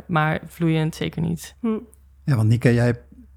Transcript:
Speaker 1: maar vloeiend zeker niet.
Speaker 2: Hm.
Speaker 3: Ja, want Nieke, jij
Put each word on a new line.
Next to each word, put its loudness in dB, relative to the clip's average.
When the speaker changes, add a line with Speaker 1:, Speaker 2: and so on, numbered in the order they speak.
Speaker 1:
maar 0
vloeiend 0
zeker -6
niet. -6
Speaker 2:
Hm. -4
Speaker 3:
Ja, 2
want 2
Nieke, 4
jij 2